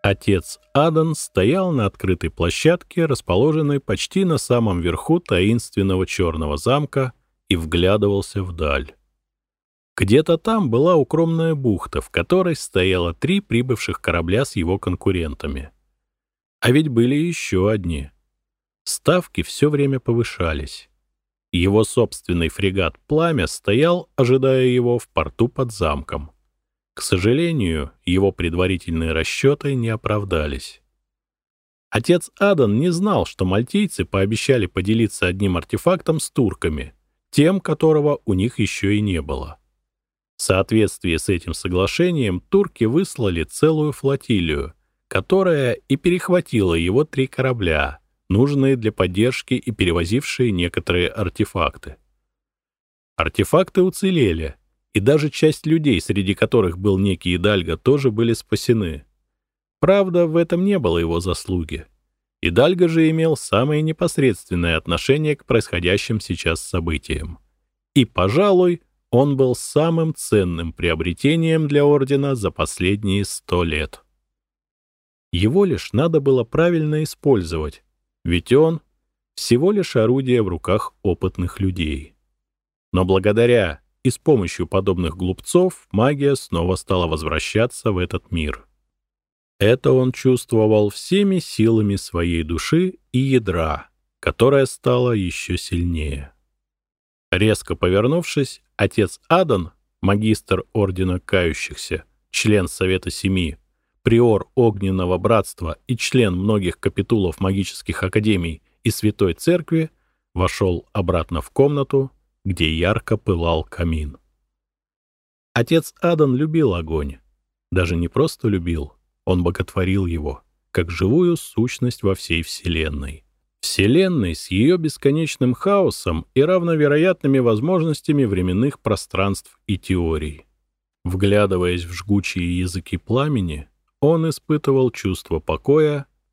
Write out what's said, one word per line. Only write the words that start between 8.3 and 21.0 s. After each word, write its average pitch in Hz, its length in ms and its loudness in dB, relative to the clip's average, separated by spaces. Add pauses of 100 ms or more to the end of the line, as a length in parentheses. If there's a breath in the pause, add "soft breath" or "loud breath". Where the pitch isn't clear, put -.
вдаль. 78 520 -4 (1040)
Где-то 156 400 2
там 214 320 0
была 147 260 4
укромная 165 580 0
бухта, 127 460 -2
в - 80 -16
которой 175 480 0
стояло 90 560 0
три 180 280 -2
прибывших 123 600 -2
корабля 90 460 0
с - 100 -10
его 90 220 0
конкурентами. 76 960 -4 (880)
А 123 100 2
ведь 151 180 2
были 123 260 2
ещё 147 520 -2
одни. 87 440 -4 (720)
Ставки - 580 -2
всё - 260 -2
время 139 320 0
повышались. 82 880 -4 (640)